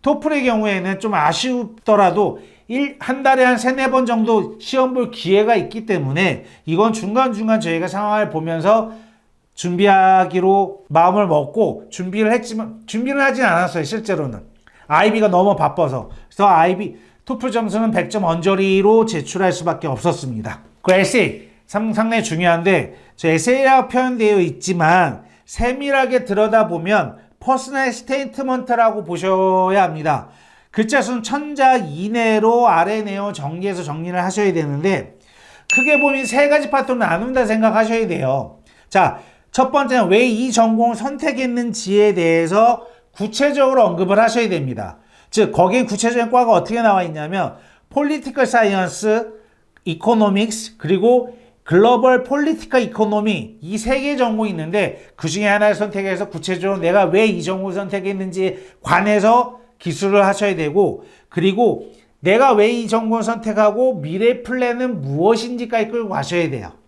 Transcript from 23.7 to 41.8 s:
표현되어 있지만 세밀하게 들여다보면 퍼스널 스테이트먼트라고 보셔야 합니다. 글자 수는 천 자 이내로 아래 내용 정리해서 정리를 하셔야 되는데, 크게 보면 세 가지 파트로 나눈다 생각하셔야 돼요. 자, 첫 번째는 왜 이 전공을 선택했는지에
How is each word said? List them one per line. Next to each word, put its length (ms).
표현되어 520
있지만 840
세밀하게 800
들여다보면 880
퍼스널 520
스테이트먼트라고 1120
보셔야 760
합니다. 460
글자 300
수는 220
천 320
자 220
이내로 920
아래 340
내용 300
정리해서 500
정리를 400
하셔야 300
되는데, 640
크게 260
보면 260
세 240
가지 200
파트로 280
나눈다 480
생각하셔야 600
돼요. 500
자, 300
첫 180
번째는 400
왜 180
이 240
전공을 440
선택했는지에 1160